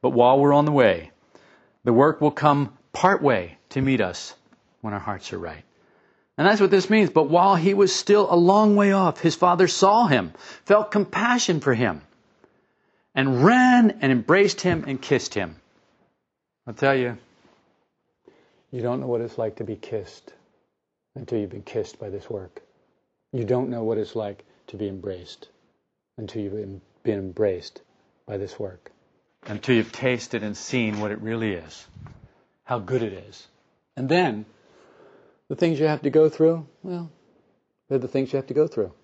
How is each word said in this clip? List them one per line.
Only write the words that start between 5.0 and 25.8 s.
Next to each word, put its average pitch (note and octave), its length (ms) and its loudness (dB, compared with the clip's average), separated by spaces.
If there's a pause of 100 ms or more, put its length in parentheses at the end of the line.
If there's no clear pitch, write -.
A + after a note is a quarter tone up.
are F2+ 60 -10
right. D#2+ 240 -14 (760)
And D#3 100 2
that's G#3 140 4
what F#3 100 4
this F#3 180 2
means. G#3+ 200 4
But D#3 200 0
while F3+ 260 4
he F3+ 180 2
was G3 200 2
still G#3 380 2
a F3 40 2
long G3+ 400 4
way G3+ 160 4
off, F#3+ 280 0
his D#3+ 160 0
father F3+ 320 2
saw G#3+ 380 4
him, A2 280 0 (320)
felt G#3 260 2
compassion G#3 680 0
for C3+ 140 0
him, G#2+ 280 -2 (1120)
and C3+ 280 0
ran B3 580 6
and C3+ 100 2
embraced D#3 500 2
him A2 260 -2
and C3 140 -8
kissed - 320 -2
him. E2 220 -6 (1120)
I'll A2+ 80 -14
tell C#3 200 0
you, B2 220 -4 (1500)
you B2+ 120 -10
don't B2 160 -4
know C3 80 -8
what A#2+ 140 -4
it's A#2 160 -10
like A2 180 -6
to - 80 -10
be G#2+ 120 -10
kissed - 560 -14 (840)
until A#2+ 240 -8
you've G#2 100 -6
been - 140 -16
kissed - 360 -10
by G#2+ 100 -14
this G2 200 -14
work. F#2+ 320 -14 (720)
You A#2 120 -4
don't B2 240 -2
know A#2+ 140 -8
what A2 140 -2
it's G#2+ 180 -8
like G#2 300 -10 (220)
to G#2+ 100 -18
be G#2 100 -6
embraced F#2+ 640 -14 (680)